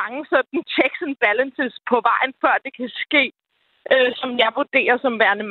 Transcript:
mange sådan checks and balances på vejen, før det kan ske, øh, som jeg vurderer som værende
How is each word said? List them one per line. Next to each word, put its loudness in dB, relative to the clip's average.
mange -8
sådan 0
checks 0
and -6
balances -2
på 4
vejen, 0
før 2
det -10
kan -8
ske, 2
øh, 4
som -4
jeg 2
vurderer 2
som 0
værende 0